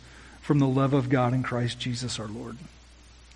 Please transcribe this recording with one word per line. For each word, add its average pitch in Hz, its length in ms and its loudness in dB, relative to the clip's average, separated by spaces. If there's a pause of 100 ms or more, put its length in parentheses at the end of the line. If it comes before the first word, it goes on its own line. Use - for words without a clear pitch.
(420)
from 147 180 4
the 139 80 6
love 135 260 2
of 127 160 2
God 127 240 4
in 131 100 0
Christ 120 360 -2
Jesus 120 400 -6
our 107 80 -8
Lord. 117 280 -10 (800)